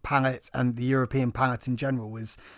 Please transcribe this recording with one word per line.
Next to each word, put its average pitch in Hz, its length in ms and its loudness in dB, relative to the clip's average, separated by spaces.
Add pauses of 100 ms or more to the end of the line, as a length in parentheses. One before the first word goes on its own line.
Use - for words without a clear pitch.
palate 131 500 2
and 123 220 2
the 120 80 -2
European 127 480 2
palate 127 340 0
in 127 100 0
general 113 400 -4
is, 110 220 -6 (200)